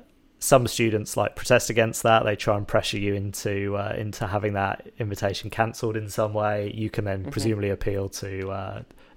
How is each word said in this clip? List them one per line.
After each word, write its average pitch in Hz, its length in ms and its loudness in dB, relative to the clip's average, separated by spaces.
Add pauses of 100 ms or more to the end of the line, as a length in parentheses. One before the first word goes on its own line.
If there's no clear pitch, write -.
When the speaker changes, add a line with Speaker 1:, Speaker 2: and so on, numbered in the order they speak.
(400)
Speaker 1:
some 127 280 6
students, 107 500 0
like, 104 180 0
protest - 340 4
against 113 340 2
that. 113 200 6
They 107 140 2
try 107 200 2
and 101 100 -4
pressure - 300 0
you 101 160 0
into, 101 640 -2
uh, 101 220 -4
into 107 280 -6
having 101 280 0
that 98 340 -2 (120)
invitation 101 500 -4
cancelled 113 480 0
in 107 120 -6
some 107 240 -2
way. 104 400 0
You 107 160 -4
can 110 140 -4
then 98 200 -2
Speaker 2:
Mm-hmm. - 80 -8
Speaker 1:
presumably 104 400 0
appeal 98 380 -2
to, 95 400 -8
uh, 98 320 -8 (360)